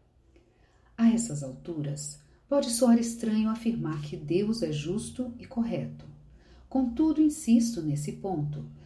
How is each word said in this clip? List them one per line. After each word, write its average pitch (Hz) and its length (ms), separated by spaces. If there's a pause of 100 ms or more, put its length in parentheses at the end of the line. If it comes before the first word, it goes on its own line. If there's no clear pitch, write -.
(960)
A 226 140
essas 147 320
alturas, 143 800 (280)
pode 269 220
soar 233 300
estranho 220 500
afirmar 160 540
que - 120
Deus 208 460
é 156 100
justo 202 680
e - 80
correto. 185 580 (640)
Contudo, 269 500
insisto 233 600
nesse 151 300
ponto, 160 580 (160)